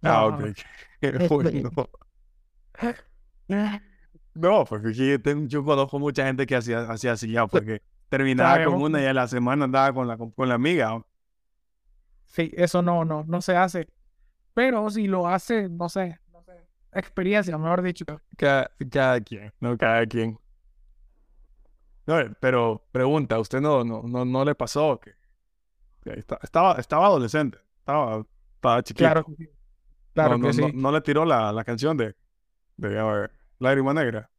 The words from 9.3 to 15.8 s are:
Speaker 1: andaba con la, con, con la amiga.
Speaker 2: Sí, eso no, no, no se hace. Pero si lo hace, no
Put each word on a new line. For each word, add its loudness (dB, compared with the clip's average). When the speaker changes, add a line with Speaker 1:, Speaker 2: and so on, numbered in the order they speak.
Speaker 1:
andaba 2
con -4
la, -6
con, -12
con -2
la 2
amiga. 0
Speaker 2:
Sí, -4
eso 2
no, 2
no, -4
no -2
se 0
hace. 0
Pero 0
si -2
lo 0
hace, -2
no -6